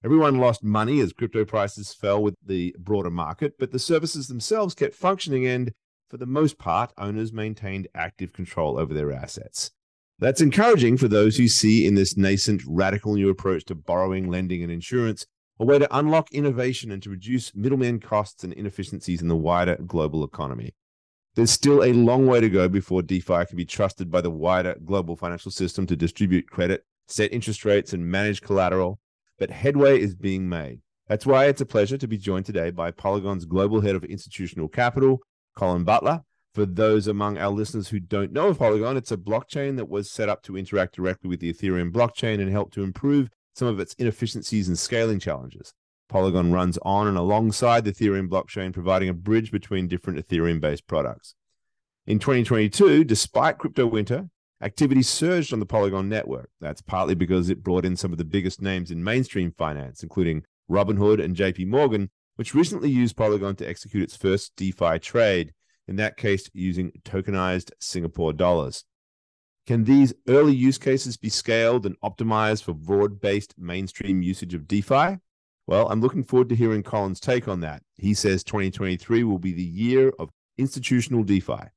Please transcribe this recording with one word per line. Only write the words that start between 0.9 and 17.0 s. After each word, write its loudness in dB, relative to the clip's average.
as 0
crypto -2
prices -4
fell 0
with 0
the -4
broader -2
market, -4
but -4
the -6
services -2
themselves -2
kept -2
functioning -2
and, -2
for -16
the -8
most 0
part, -2
owners -6
maintained -8
active -8
control -4
over -4
their -2
assets. -10
That's 2
encouraging 6
for 4
those 6
who 6
see 6
in 4
this 2
nascent, 0
radical 0
new 4
approach -2
to -10
borrowing, -2
lending, -4
and -6
insurance -4
a -2
way 6
to 2
unlock 2
innovation -2
and -10